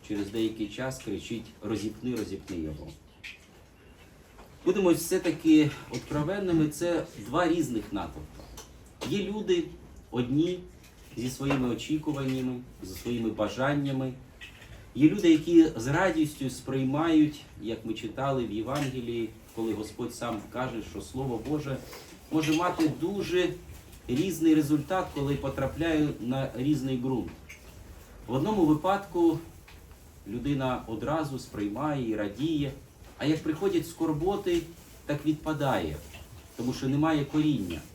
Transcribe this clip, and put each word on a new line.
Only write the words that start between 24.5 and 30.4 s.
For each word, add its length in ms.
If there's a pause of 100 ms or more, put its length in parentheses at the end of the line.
результат, 600
коли 200
потрапляє 720 (120)
на 360
різний 400
ґрунт. 340 (960)
В 60
одному 320
випадку 760 (880)
людина 580